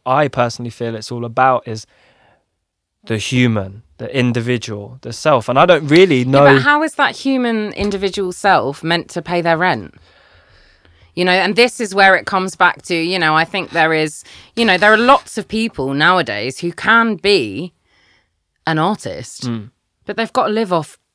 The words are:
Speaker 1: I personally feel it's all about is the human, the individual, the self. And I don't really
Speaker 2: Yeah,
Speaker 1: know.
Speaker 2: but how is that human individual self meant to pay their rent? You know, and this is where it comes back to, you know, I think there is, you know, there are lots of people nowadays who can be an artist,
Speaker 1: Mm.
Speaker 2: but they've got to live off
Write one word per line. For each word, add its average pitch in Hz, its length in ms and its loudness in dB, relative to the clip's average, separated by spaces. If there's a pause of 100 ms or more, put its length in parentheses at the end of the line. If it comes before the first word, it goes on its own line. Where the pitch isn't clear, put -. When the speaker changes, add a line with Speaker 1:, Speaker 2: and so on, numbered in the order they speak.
Speaker 1:
I 135 220 0
personally 120 420 -4
feel 113 240 -8
it's 107 180 -12
all 120 120 -8
about 127 440 0
is 110 180 -10 (1160)
the 113 140 -4
human, 110 640 -2 (160)
the 120 180 -10
individual, 120 880 -4
the 120 100 -12
self. 135 360 0
And 123 100 2
I 170 80 6
don't 160 200 4
really 156 360 4
Speaker 2:
Yeah, 127 80 -2
Speaker 1:
know. 139 140 6 (100)
Speaker 2:
but 135 80 2
how 294 200 2
is 320 120 -4
that - 220 0
human 240 560 -2
individual 196 600 -4
self 143 500 0
meant 170 280 -2
to 170 120 -8
pay 175 200 -4
their 165 160 2
rent? 143 360 -2 (1200)
You 175 100 -2
know, 180 80 2
and 185 240 0
this 240 240 2
is 196 140 -6
where 190 220 6
it 117 100 -4
comes 190 300 -4
back - 260 2
to, 180 120 -6
you 170 240 -2
know, 160 160 2
I 160 100 2
think 165 260 -6
there 160 240 2
is, 156 300 -4 (300)
you 233 100 -2
know, 190 120 4
there 208 160 4
are 220 60 4
lots 247 400 2
of 185 100 -8
people 214 460 -4
nowadays 139 680 0
who 170 120 -6
can 226 440 0
be 160 560 -2 (960)
an 160 120 -2
artist, 131 680 -6
Speaker 1:
Mm. 117 260 -8 (340)
Speaker 2:
but 208 120 -10
they've 226 160 -6
got - 160 0
to 214 40 -4
live 214 200 -4
off 160 260 -4 (160)